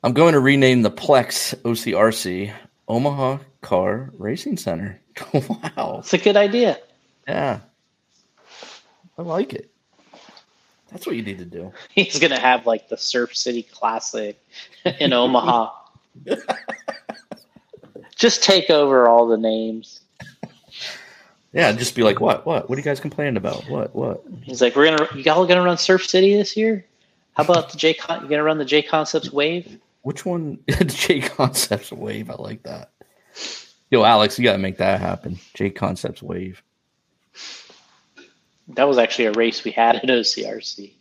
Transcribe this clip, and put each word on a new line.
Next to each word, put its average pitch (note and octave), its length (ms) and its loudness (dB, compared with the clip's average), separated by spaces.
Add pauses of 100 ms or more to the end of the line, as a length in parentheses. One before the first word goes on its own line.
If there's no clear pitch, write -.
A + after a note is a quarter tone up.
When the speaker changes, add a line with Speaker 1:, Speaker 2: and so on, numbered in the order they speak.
Speaker 1:
I'm B2 80 0
going D#3+ 220 6
to C#3+ 60 6
rename C3 420 4
the G#2 100 2
Plex - 600 0 (100)
O A#2 100 0
C A2+ 200 -6
R G#2+ 180 4
C F#2+ 400 -6 (340)
Omaha C3+ 520 -2 (240)
Car G2+ 540 -2
Racing D#3+ 420 -6
Center. F#2 420 -8 (160)
<laughs> - 180 -14
Wow. - 640 -4
Speaker 2:
It's - 160 -6
a F3+ 40 2
good G3+ 180 2
idea. G#3 420 2 (480)
Speaker 1:
Yeah. C#3+ 320 -4 (1600)
I D#3+ 40 -12
like F3 300 -4
it. - 180 -14 (1200)
That's - 160 -16
what G3 100 -6
you A#2 60 -6
need G2 160 -10
to F2+ 60 -14
do. F2 260 -14 (120)
Speaker 2:
<laughs> - 80 -20
He's - 280 0
gonna C3+ 220 2
have, B2+ 260 2
like, A2+ 220 -2
the A2 80 -8
Surf - 400 -4
City A#2+ 260 -4
Classic A2 800 -6 (420)
<laughs> C#3+ 160 -4
in C#3 120 2
Omaha. A#2+ 560 2 (580)
Speaker 1:
<laughs> - 1900 -12
Speaker 2:
Just - 260 2
take F#3+ 280 4
over C3+ 380 6
all A#2 200 8
the A2+ 80 4
names. A2 640 -4 (1500)
Speaker 1:
Yeah, C3 200 4
just A#2+ 220 -4
be A#2+ 80 2
like, G2+ 180 4
"What? - 260 0
What? D#3+ 220 -2
What B2+ 80 -4
are C#3+ 40 -8
you C#3 40 -14
guys C#3+ 160 -2
complaining C#3+ 360 -4
about? - 320 -6
What? C#3 260 -6
What?" - 280 -6 (200)
Speaker 2:
He's C3 200 -2
like, A#2+ 120 4
"We're D#3 220 6
gonna, D3+ 180 0
you C#3 160 0
all F3 160 4
gonna F3+ 160 4
run F3 160 2
Surf F#3 280 2
City F#3+ 280 4
this G3+ 220 0
year? A3 300 -2 (500)
How D3+ 80 2
about E3 280 2
the D#3 60 -18
J D#3 160 2
Con-, - 280 -8
you C#3 60 -16
gonna D3 140 -2
run D#3 160 0
the D3 60 -4
J C#3+ 180 2
Concepts D#3 500 -2
Wave?" E3 460 -4 (240)
Speaker 1:
Which C#3 220 -8
one? E3+ 380 -6
<laughs> - 40 -10
The D#3 180 0
J D3 360 -2
Concepts - 720 -4
Wave. G#2+ 380 -10
I - 40 -12
like A2 300 -14
that. - 260 -16 (1000)
Yo, A#2 140 4
Alex, G#2+ 340 4
you B2 60 -2
gotta G2+ 140 2
make F#2+ 200 -4
that F#2 220 0
happen. F2+ 380 -6 (160)
J G2+ 160 -4
Concepts F#2 520 -8
Wave. F#2 400 -12 (2000)
Speaker 2:
That B2+ 200 2
was C3+ 100 4
actually A#2 280 2
a G#2+ 60 0
race A2+ 320 -2
we A2+ 80 -4
had A#2 240 4
at B2+ 140 -4
O A#2+ 120 2
C G#2+ 240 -4
R G#2+ 140 -10
C. - 400 -16